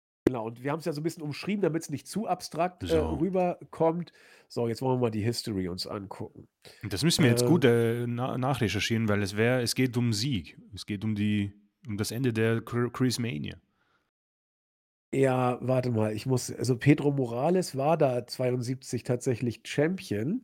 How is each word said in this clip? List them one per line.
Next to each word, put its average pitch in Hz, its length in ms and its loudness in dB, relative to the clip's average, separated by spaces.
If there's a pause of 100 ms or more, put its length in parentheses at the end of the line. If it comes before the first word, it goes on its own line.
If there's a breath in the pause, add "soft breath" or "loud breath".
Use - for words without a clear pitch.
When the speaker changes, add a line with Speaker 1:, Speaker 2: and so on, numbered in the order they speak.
(280)
Speaker 1:
Genau, 117 200 -2
und 120 160 -12
wir 143 80 -2
haben's 160 140 -6
ja 165 60 -4
so 147 100 -6
ein - 20 -6
bisschen 165 180 -4
umschrieben, 180 400 -4
damit's 160 300 -2
nicht 131 160 -8
zu 214 200 -4
abstrakt, 175 560 -4
äh, 92 40 -4
Speaker 2:
So. 160 260 2
Speaker 1:
rüberkommt. 170 1000 0 (380 soft breath)
So, 120 180 -2
jetzt 113 140 -4
wollen 131 160 2
wir 123 60 2
mal 117 80 2
die 107 100 -2
History 107 480 -2
uns 92 160 -6
angucken. - 600 -12 (340 loud breath)
Speaker 2:
Und 98 120 -8
das 92 100 -2
müssen 165 200 4
wir 120 60 8
jetzt 120 140 4
Speaker 1:
Äh, 120 40 4
Speaker 2:
gut, 143 160 6
äh, 120 440 4
na-, 120 320 -4
nachrecherchieren, 113 680 0
weil 104 140 2
es 101 160 -4
wär, 123 240 2
es 113 140 -2
geht 127 220 0
um 120 160 2
Sieg. 107 440 -2 (160)
Es - 140 -14
geht 101 180 -6
um 110 80 0
die, 104 400 0 (340)
um 107 100 -6
das 107 120 -2
Ende 120 240 0
der 113 280 2
Cr-, 120 300 -2
Chris 123 280 0
Mania. 87 380 -6 (1600)
Speaker 1:
Ja, 127 480 2
warte 123 300 0
mal, 107 220 2
ich 110 120 -8
muss, 131 260 0
also 120 260 0
Pedro 147 340 4
Morales 139 680 0
war 147 180 2
da 127 320 2
zweiundsiebzig 127 760 -2
tatsächlich 123 600 0
Champion. 156 800 -2